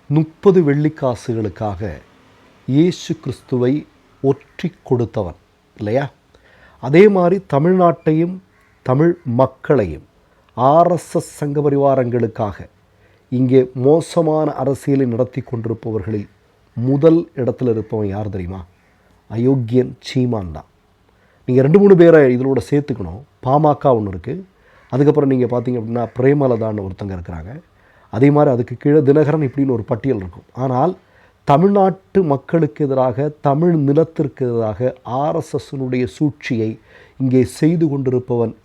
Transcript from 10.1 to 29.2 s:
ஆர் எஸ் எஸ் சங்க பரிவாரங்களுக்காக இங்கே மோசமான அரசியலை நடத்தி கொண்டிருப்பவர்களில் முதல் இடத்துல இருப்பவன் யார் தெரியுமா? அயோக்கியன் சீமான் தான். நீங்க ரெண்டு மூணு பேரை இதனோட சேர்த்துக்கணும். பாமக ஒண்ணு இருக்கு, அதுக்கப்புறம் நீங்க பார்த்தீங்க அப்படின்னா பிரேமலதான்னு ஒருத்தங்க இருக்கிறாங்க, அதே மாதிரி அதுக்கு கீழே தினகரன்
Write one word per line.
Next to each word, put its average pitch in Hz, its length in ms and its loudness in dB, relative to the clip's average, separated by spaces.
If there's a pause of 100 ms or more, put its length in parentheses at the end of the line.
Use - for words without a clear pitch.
ஆர் 156 380 4
எஸ் - 240 -6
எஸ் - 200 -6
சங்க 147 260 -4
பரிவாரங்களுக்காக 123 1040 -2 (640)
இங்கே 127 320 2 (120)
மோசமான 156 800 0
அரசியலை 135 540 -2
நடத்தி 123 360 -4
கொண்டிருப்பவர்களில் 110 880 -8 (460)
முதல் 143 640 2
இடத்துல 123 340 -4
இருப்பவன் 107 380 -4
யார் 104 220 -8
தெரியுமா? 92 360 -10 (640)
அயோக்கியன் 127 680 0
சீமான் 117 520 -4
தான். 76 140 -16 (840)
நீங்க 127 140 4
ரெண்டு 156 180 6
மூணு 196 160 8
பேரை 165 240 8 (160)
இதனோட 135 240 -2 (100)
சேர்த்துக்கணும். 117 520 -4 (220)
பாமக 143 400 2
ஒண்ணு 117 240 2
இருக்கு, 92 260 -10 (560)
அதுக்கப்புறம் 139 400 2
நீங்க 127 160 0
பார்த்தீங்க 123 340 -4
அப்படின்னா 117 240 -6 (140)
பிரேமலதான்னு 123 680 0
ஒருத்தங்க 95 300 -10
இருக்கிறாங்க, 87 360 -12 (600)
அதே 139 180 4
மாதிரி 147 220 2
அதுக்கு 120 220 -4
கீழே 147 240 2
தினகரன் 147 480 2